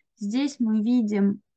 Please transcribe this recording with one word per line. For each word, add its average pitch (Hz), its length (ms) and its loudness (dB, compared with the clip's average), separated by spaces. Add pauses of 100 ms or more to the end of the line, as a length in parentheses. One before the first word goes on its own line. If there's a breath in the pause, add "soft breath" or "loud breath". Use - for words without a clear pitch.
(160)
Здесь 247 420 -4
мы 220 240 0
видим, 208 580 0 (160)